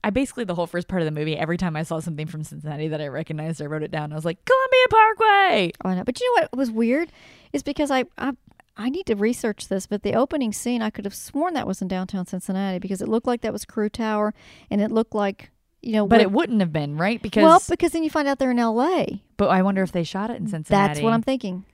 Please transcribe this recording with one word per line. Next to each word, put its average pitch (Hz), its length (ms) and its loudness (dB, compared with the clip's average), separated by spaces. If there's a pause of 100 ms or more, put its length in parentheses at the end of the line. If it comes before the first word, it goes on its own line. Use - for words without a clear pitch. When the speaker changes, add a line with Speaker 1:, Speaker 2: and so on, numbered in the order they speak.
Speaker 1:
I 208 80 2
basically, 254 320 -2
the 180 120 -4
whole 170 120 -2
first 175 200 -6
part 185 140 -2
of 165 40 0
the 156 60 -2
movie, 151 240 -4
every 165 220 -2
time 175 180 -2
I 156 80 -4
saw 160 160 -4
something 156 280 -8
from 156 160 -10
Cincinnati 151 460 -8
that 151 120 -4
I 143 60 -6
recognized, 156 540 -6
I 151 40 -6
wrote 151 180 -6
it 151 80 -6
down. 151 200 -6
I 151 40 -10
was 156 100 -8
like, 170 200 -2
"Columbia 523 440 4
Parkway!" 403 840 4 (120)
Speaker 2:
Oh, 185 60 -2
I 185 60 0
know. 185 80 -4
But - 160 -6
you 494 160 0
know 392 80 4
what - 140 -6
was 262 120 0
weird? 233 400 0 (420)
It's 285 120 -4
because 285 260 -2
I, 262 160 0 (120)
I, 226 160 -4 (440)
I 220 120 -4
need 339 180 -6
to 226 80 0
research 214 540 -2
this, 190 180 -4
but 208 160 -6
the 202 100 -2
opening 254 400 0
scene, 240 280 -2
I 214 100 -2
could 208 140 -12
have 202 100 -8
sworn 339 400 -4
that - 120 -2
was 190 140 -4
in 190 60 -4
downtown 185 400 -4
Cincinnati 190 520 -4
because 190 220 -6
it - 60 -6
looked 226 200 0
like 240 140 -2
that 214 120 -4
was 202 120 -10
Carew 214 240 -2
Tower, 214 440 -2 (360)
and 202 120 0
it 214 100 0
looked 220 240 0
like, 202 340 -2 (320)
you 233 120 -6
know, 214 120 4
Speaker 1:
But 226 120 6
Speaker 2:
where 226 100 8
Speaker 1:
it 190 40 0
wouldn't 226 280 2
have 175 140 2
been, 147 240 -2
right? 208 220 0
Because 214 240 4
Speaker 2:
Well, 320 240 10
because 349 260 0
then 330 100 -2
you 311 80 -2
find 294 160 0
out 277 100 0
they're 254 140 0
in 240 80 2
L 226 240 2
A. 320 400 0 (140)
Speaker 1:
But 202 120 2
I 185 140 4
wonder 190 180 2
if 185 120 -2
they 175 100 -2
shot 196 260 -6
it 240 80 -8
in - 100 -8
Cincinnati. 196 460 2
Speaker 2:
That's 147 80 -4
what 226 120 4
I'm 226 100 2
thinking. 208 500 -4